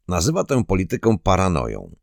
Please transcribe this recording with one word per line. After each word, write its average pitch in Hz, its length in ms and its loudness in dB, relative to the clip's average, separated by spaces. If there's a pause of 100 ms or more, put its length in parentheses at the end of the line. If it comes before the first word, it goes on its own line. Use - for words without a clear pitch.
nazywa 87 360 0
tę 127 200 0
politykę 95 600 0
paranoją. 67 800 0